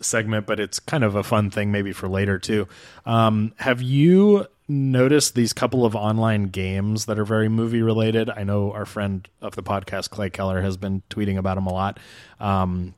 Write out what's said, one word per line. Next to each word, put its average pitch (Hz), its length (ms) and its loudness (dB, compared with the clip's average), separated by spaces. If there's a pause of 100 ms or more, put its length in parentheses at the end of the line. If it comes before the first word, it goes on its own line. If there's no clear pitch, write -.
segment, 107 440 -2
but 107 140 -2
it's - 180 -4
kind 147 260 -2
of 101 100 2
a 104 80 0
fun 104 280 0
thing 104 220 -2
maybe 101 200 -2
for 98 160 -8
later 95 300 0
too. 107 300 -2 (380)
Um, 110 520 2
have 127 220 0
you 180 680 6 (220)
noticed 135 640 2
these 120 180 2
couple 123 320 0
of 110 120 2
online 107 480 2
games 98 640 -2
that 107 120 -2
are 107 60 0
very 110 240 0
movie 113 340 0
related? 110 480 2
I 104 140 -6
know 104 280 0
our 104 120 -6
friend 98 420 -4 (140)
of 104 160 -10
the 98 60 -8
podcast, 98 480 -6
Clay 101 200 -6
Keller, 95 300 -2
has 95 160 -2
been 98 340 -4
tweeting 101 280 -2
about 92 180 -2
'em 95 100 -4
a 92 60 -2
lot, 98 260 -4 (420)
um, 92 580 -2